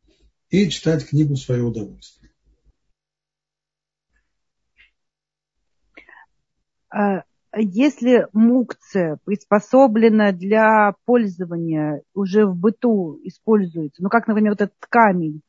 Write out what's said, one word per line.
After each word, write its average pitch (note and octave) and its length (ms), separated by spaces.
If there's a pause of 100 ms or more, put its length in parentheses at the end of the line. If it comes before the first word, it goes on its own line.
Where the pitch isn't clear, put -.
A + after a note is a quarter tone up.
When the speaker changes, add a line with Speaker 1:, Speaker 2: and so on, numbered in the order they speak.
(500)
Speaker 1:
и F#3 180
читать D#3 380
книгу D3 280
в C3+ 40
свое B2 300
удовольствие. G#2 640 (4000)
Speaker 2:
А G3+ 320 (340)
если A#3 760
мукция G#3+ 920
приспособлена G#3+ 1080
для G#3 600 (100)
пользования, E3+ 1000 (120)
уже G3+ 320
в F#3 100
быту F#3+ 680
используется, E3+ 800
ну, F#3+ 60
как, A3+ 180
например, G#3+ 260
вот G3 100
этот G3+ 140 (120)
камень F3+ 600